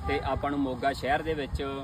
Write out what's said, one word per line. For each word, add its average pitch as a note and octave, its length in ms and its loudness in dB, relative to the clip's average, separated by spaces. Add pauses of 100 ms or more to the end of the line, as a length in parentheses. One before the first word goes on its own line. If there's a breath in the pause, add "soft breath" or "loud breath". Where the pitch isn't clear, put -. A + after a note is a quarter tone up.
ਤੇ C#3+ 160 2
ਆਪਾਂ C#3+ 280 0
ਨੂੰ C#3+ 80 0
ਮੋਗਾ C3+ 340 2
ਸ਼ਹਿਰ C#3 280 0
ਦੇ D#3 120 0
ਵਿੱਚ C#3+ 280 -2 (220)